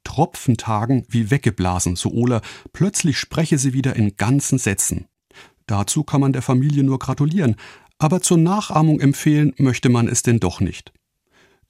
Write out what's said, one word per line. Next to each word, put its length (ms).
Tropfentagen 1040
wie 200
weggeblasen, 680
so 140
Ohler, 300
plötzlich 460
spreche 400
sie 160
wieder 240
in 180
ganzen 440
Sätzen. 480
Dazu 400
kann 160
man 100
der 100
Familie 420
nur 160
gratulieren, 580
aber 240
zur 160
Nachahmung 640
empfehlen 560
möchte 320
man 180
es 160
denn 160
doch 220
nicht. 320